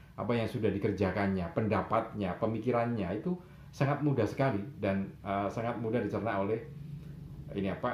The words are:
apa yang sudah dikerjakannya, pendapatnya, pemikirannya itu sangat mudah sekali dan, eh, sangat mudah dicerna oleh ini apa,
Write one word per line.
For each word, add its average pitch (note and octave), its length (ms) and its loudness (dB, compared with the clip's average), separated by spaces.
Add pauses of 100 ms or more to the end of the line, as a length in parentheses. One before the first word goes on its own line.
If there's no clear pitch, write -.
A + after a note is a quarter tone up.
(140)
apa G#2 200 -2
yang A2+ 120 2
sudah A2 240 2
dikerjakannya, G2 840 2
pendapatnya, G#2 840 0
pemikirannya A2+ 800 2
itu F3+ 160 0 (400)
sangat C#3+ 320 2
mudah A#2+ 220 4
sekali A#2 340 2 (160)
dan, G2 320 0 (160)
eh, G2+ 240 0
sangat A#2 320 -2
mudah A2+ 160 2
dicerna G2+ 480 0
oleh A2 160 0 (960)
ini F#2+ 140 0
apa, A#2+ 220 -2